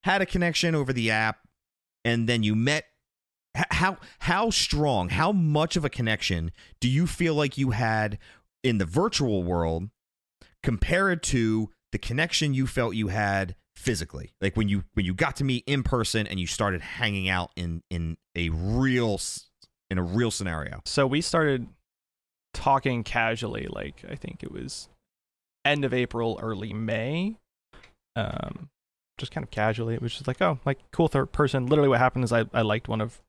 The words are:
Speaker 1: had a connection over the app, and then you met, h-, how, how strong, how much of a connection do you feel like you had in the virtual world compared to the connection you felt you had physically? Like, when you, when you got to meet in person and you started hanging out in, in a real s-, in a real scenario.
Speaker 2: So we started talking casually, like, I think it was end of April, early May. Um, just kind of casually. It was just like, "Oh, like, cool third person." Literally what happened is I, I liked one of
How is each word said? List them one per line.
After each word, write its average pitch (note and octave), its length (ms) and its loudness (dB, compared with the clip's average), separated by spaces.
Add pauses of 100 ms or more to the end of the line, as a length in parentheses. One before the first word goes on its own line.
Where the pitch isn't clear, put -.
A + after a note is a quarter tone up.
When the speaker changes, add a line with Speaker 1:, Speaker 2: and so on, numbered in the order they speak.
Speaker 1:
had F#3+ 160 2
a F#3 60 2
connection E3+ 480 2
over C3+ 180 0
the A2+ 180 2
app, A2 380 0 (560)
and A#2 240 2
then A#2+ 140 2
you G#2+ 120 4
met, C#3 300 2 (720)
h-, - 140 0
how, F3+ 260 2 (220)
how G3+ 320 2
strong, C3+ 580 2
how E3+ 240 2
much D#3 440 2
of D#3+ 100 0
a - 20 0
connection G2+ 640 0 (260)
do B2 120 2
you D#3 160 4
feel E3 280 0
like D3 220 0
you C3+ 140 2
had A2 480 0 (440)
in A#2+ 140 2
the G2 80 2
virtual A2+ 580 0
world E2+ 460 0 (760)
compared F3+ 600 2
to A2 480 0 (220)
the G#2+ 60 -4
connection D3+ 540 -2
you C3 140 0
felt A#2 280 -2
you A2 140 0
had G2 480 0 (180)
physically? E2 680 -6
Like, F#2+ 160 0
when G#2+ 100 2
you, G2 240 0
when F#2+ 140 0
you F#2 80 0
got C3+ 220 0
to C#3+ 80 -2
meet B2+ 220 0
in C#3 160 2
person A2+ 440 0
and F#2+ 120 -4
you F2 80 -2
started F#2 360 -2
hanging G2 480 -2
out F2+ 260 0
in, E2+ 320 -4
in E2 300 -4 (180)
a E2+ 140 0
real A#2 640 2
s-, - 320 -8 (440)
in F#2+ 60 0
a F2+ 60 2
real G#2+ 280 2
scenario. E2 540 -6
Speaker 2:
So C#3 220 2
we C#3+ 160 0
started C#3+ 440 2 (880)
talking C3 500 0
casually, A2+ 680 -2
like, - 380 -10
I - 80 -10
think - 260 -12
it - 100 -12
was - 380 -12 (720)
end C#3+ 200 2
of B2 100 0
April, A#2 480 -2
early G#2+ 320 -6
May. A#2+ 640 -4 (800)
Um, - 540 -6 (460)
just - 160 -10
kind D#3 120 -6
of - 60 -14
casually. A2 440 -2
It A#2 80 -6
was A#2+ 100 -4
just - 140 -10
like, C3 160 -2
"Oh, E3+ 220 2
like, C#3 140 -2 (120)
cool E3 160 2
third C3+ 240 0
person." C3 360 2
Literally C#3+ 220 4
what A#2+ 120 6
happened B2+ 240 4
is A#2+ 80 0
I, A2+ 200 2
I A#2 100 2
liked G#2+ 260 0
one A2 120 -2
of G#2+ 280 -6